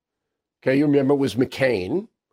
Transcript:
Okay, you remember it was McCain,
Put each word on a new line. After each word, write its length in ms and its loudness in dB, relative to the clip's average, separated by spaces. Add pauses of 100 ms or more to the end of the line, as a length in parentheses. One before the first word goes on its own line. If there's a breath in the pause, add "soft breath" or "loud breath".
(600)
Okay, 160 0
you 80 2
remember 280 2
it 40 2
was 180 -2
McCain, 720 -2 (240)